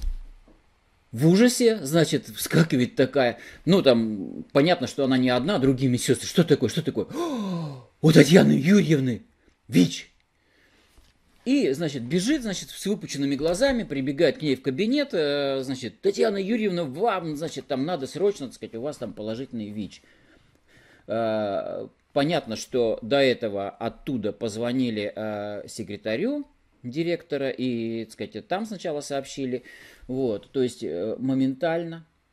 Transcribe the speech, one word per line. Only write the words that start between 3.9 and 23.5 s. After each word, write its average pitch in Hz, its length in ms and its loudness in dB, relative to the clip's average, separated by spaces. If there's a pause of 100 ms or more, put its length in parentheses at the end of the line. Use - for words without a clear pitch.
понятно, 156 360 4
что - 160 -2
она 131 120 2
не 127 140 2
одна, 131 300 0
другие 131 320 2
медсёстры. - 360 0
«Что - 160 4
такое? 135 260 4
Что - 120 -2
такое?» - 240 -4 (480)
<gasps> 147 480 -10
«У 160 100 8
Татьяны 147 420 8
Юрьевны 147 680 4 (460)
вич!» - 420 2 (1400)
И, 247 280 2
значит, 147 300 -4
бежит, 185 380 0
значит, 196 300 -8
с - 140 -14
выпученными 143 500 -2
глазами, 196 480 0
прибегает 139 560 0
к - 20 -10
ней 143 140 0
в 131 80 -8
кабинет, 220 480 0
э, 143 500 0
значит: 127 400 -8
«Татьяна 202 360 0
Юрьевна, 196 460 0
вам, 170 520 -2
значит, 143 320 -8
там 135 180 -2
надо 160 220 -4
срочно, 175 400 -2
так - 80 -16
сказать, - 180 -14
у 113 80 -8
вас 143 160 -8
там 104 160 -10
положительный 110 560 -8
вич». 104 320 -10 (1040)
Э, 107 840 -4 (240)
понятно, 143 420 -2
что 113 480 -2
до 113 140 0
этого 107 520 0